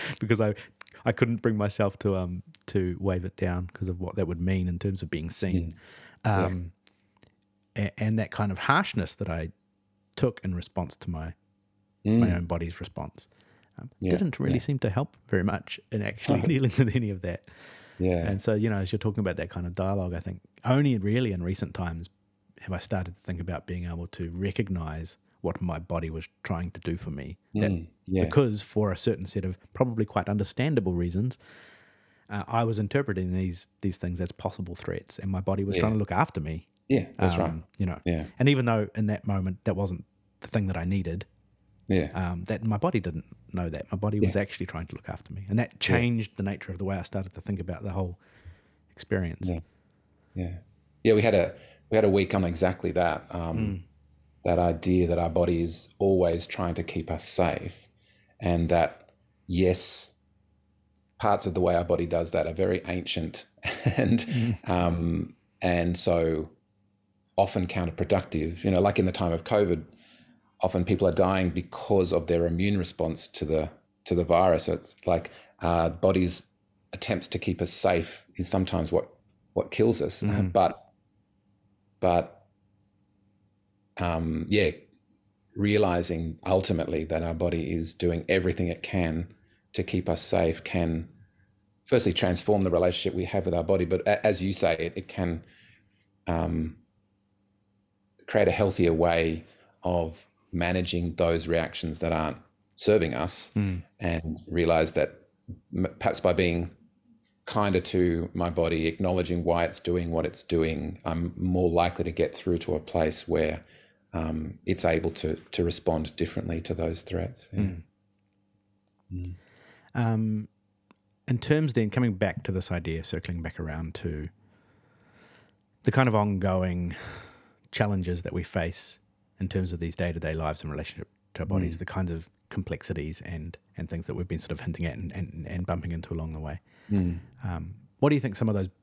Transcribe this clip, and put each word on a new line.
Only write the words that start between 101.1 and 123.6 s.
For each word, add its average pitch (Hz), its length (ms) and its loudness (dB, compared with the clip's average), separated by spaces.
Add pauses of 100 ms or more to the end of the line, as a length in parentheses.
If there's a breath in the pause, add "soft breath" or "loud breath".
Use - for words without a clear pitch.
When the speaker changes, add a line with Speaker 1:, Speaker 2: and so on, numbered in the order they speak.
Speaker 2:
those 82 340 2
reactions 82 520 -2
that 82 120 0
aren't 78 240 0 (380)
serving 85 400 4
us, 78 420 -2
Speaker 1:
Mm. 95 260 0 (180)
Speaker 2:
and 82 460 -2
realize 82 460 4
that - 300 0 (520)
m-, 92 120 0 (120)
perhaps - 220 0
by 90 120 4
being 85 380 2 (760)
kinder 101 340 2
to 87 540 2
my 87 160 -2
body, 82 360 0
acknowledging 90 580 0
why 85 200 2
it's 82 160 -4
doing 87 300 0
what 82 160 0
it's - 160 -8
doing, 80 640 0
I'm 85 320 -2
more 90 340 2
likely 85 340 2
to 85 80 -6
get 82 220 0
through 87 240 -2
to - 180 -4
a 76 40 -4
place 78 460 -2
where, 80 380 0 (480 soft breath)
um, 80 540 -4
it's 92 180 0
able 82 280 2
to, 80 240 -2
to - 280 -2
respond 80 520 0
differently 85 460 -4
to - 120 -4
those 82 280 -4
threats. - 500 -6
Yeah. 101 80 -2
Speaker 1:
Mm. 90 220 -2 (1300)
Speaker 2:
Mm. 90 220 -8 (600 soft breath)
Speaker 1:
Um, 110 540 0 (800)
in 123 120 2
terms 151 340 2
then, 110 180 2
coming 120 240 2
back 92 300 -2
to - 80 -4
this 92 180 -2
idea, 82 340 -2
circling 85 380 -4
back 85 160 -8
around 82 380 -6